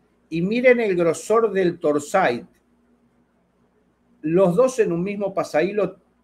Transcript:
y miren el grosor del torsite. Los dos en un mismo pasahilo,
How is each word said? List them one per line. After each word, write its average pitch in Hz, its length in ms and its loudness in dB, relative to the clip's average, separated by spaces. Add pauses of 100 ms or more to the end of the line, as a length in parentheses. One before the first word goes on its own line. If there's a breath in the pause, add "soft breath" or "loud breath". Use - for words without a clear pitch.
(300)
y 165 120 -2
miren 240 360 2
el 208 160 -2
grosor 175 560 0
del 185 300 -2
torsite. 147 680 0 (1800)
Los 175 320 2
dos 254 240 2
en 190 140 2
un 170 100 -2
mismo 202 320 -6
pasahilo, 170 640 -2 (260)